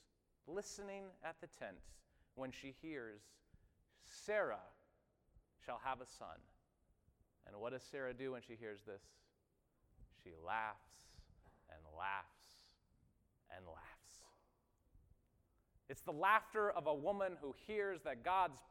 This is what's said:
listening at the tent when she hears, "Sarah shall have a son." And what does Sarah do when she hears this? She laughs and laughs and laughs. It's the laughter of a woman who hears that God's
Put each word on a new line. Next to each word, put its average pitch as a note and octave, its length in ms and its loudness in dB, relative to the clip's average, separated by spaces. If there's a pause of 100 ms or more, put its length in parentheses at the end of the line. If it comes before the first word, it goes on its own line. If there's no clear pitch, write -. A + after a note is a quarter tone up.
(480)
listening G3 640 -6 (100)
at D#3+ 200 -6
the E3+ 60 -10
tent G2 340 -8 (540)
when C3 140 -4
she C3+ 220 -8 (100)
hears, A#2 400 -6 (800)
"Sarah C#3+ 640 0 (920)
shall A#2+ 200 -6
have B2+ 200 -2
a B2+ 60 -10
son." E2+ 360 -12 (1040)
And G2+ 140 -12
what A#2 120 -2
does B2+ 120 -4
Sarah C3 300 -2
do C3 180 -2
when B2 100 -4
she A2+ 140 -12
hears G#2+ 280 -6
this? G#2 200 -10 (1200)
She F2 120 -14
laughs G#2 760 -6 (560)
and D#2 160 -18 (140)
laughs - 720 -4 (800)
and F#2 180 -12
laughs. - 560 -16 (1600)
It's - 160 -8
the E3+ 100 2
laughter G#3 560 8
of E3 160 2
a D3+ 80 8
woman F#3 440 4
who C#3 160 -6
hears G3 500 0
that C3 180 0
God's F3 500 4